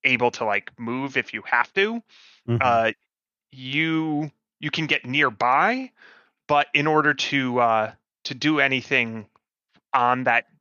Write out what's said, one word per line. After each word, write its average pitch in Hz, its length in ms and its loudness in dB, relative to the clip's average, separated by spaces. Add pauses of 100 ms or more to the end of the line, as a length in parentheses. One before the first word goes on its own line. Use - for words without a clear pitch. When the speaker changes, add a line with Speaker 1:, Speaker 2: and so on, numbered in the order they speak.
Speaker 1:
able 123 280 2
to, - 120 -6
like, 104 340 -2
move 131 380 -6
if 139 180 -4
you 107 120 -8
have 123 280 0
to, 220 260 -2 (480)
Speaker 2:
Mm-hmm. 117 120 0
Speaker 1:
uh, 117 320 2 (580)
you, 151 800 -2 (300)
you 151 100 -6
can 160 160 -4
get - 180 0
nearby, 143 880 0 (560)
but 143 280 2
in 147 120 2
order 151 260 4
to, 131 460 -2
uh, 110 340 2 (320)
to 143 120 -6
do 147 240 0
anything 123 680 0 (680)
on 123 320 2
that 120 220 2 (140)